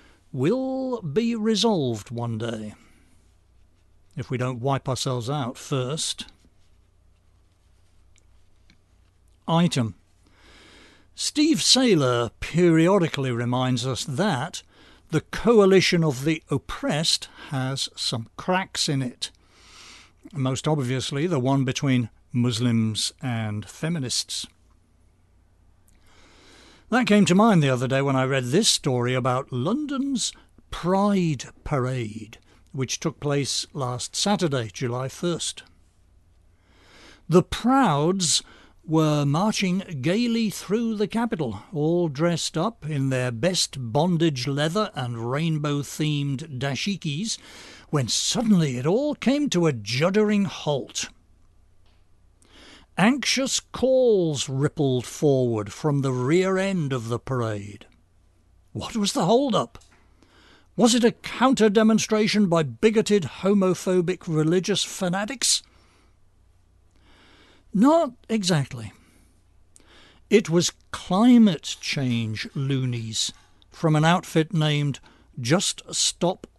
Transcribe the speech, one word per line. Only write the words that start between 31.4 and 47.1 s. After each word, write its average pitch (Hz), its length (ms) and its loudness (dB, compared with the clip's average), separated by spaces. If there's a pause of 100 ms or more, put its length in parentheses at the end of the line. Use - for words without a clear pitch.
Parade, 120 760 -6 (360)
which 131 260 -6
took - 220 -6
place 143 500 -2
last 123 460 -8
Saturday, 139 560 0
July 127 340 -4
first. - 560 -6 (1700)
The 165 120 8
Prouds 185 1040 2 (420)
were 156 400 2
marching 185 540 0 (220)
gaily 226 480 0
through 226 460 -2
the 202 120 -2
capital, 160 640 -4
all 165 380 0
dressed 160 480 -2
up 180 280 -4
in 139 260 -2
their 127 200 0
best 147 480 -2
bondage 147 640 0
leather 160 480 -2
and 120 380 -6
rainbow-themed 147 1300 -2
dashikis, 151 800 -4 (540)